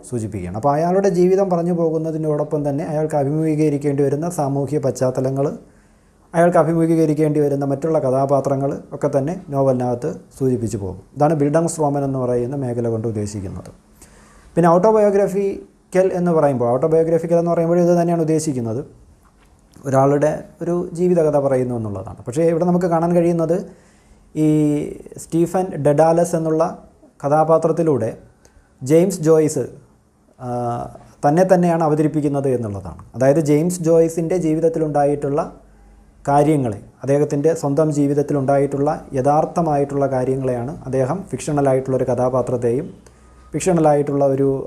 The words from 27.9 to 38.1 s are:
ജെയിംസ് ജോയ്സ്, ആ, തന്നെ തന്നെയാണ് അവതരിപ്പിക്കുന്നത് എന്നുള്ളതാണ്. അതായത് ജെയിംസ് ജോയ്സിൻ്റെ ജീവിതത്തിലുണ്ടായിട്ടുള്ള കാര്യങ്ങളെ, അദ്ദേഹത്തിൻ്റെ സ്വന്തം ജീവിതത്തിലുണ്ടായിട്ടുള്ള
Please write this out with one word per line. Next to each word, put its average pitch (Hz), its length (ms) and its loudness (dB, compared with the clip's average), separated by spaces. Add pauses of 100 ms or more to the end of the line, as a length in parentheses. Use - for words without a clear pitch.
ജെയിംസ് 165 460 2
ജോയ്സ്, 156 360 2 (760)
ആ, 123 80 -12 (760)
തന്നെ 156 180 4 (100)
തന്നെയാണ് 170 300 2
അവതരിപ്പിക്കുന്നത് 147 720 0
എന്നുള്ളതാണ്. 98 460 -8 (140)
അതായത് 139 240 4
ജെയിംസ് 156 420 0
ജോയ്സിൻ്റെ 165 560 2
ജീവിതത്തിലുണ്ടായിട്ടുള്ള 151 1000 0 (920)
കാര്യങ്ങളെ, 139 500 2 (240)
അദ്ദേഹത്തിൻ്റെ 143 500 0
സ്വന്തം 156 400 0
ജീവിതത്തിലുണ്ടായിട്ടുള്ള 143 960 0 (240)